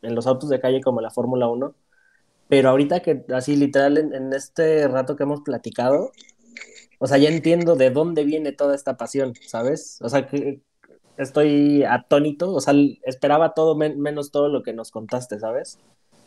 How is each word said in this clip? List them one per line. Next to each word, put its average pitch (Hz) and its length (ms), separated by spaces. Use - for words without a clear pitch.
en 117 140
los 117 100
autos 131 240
de 131 100
calle 131 220
como 123 180
en 113 40
la 110 80
Fórmula 123 360
uno. 123 280
Pero 135 220
ahorita 143 320
que 151 320
así 127 240
literal 143 400
en, 156 160
en 135 200
este 156 540
rato 131 280
que 143 80
hemos 143 180
platicado, 131 720
o 131 100
sea, 139 100
ya 147 120
entiendo 165 460
de 131 160
dónde 156 320
viene 151 280
toda 143 240
esta 135 220
pasión, 127 360
¿sabes? 127 560
O 117 80
sea, 135 180
que 139 340
estoy 147 640
atónito, 147 720
o 139 80
sea, 143 120
l-, 143 300
esperaba 147 500
todo 160 220
men-, 151 240
menos 147 320
todo 143 180
lo 139 140
que 117 100
nos 113 180
contaste, 113 480
¿sabes? 113 380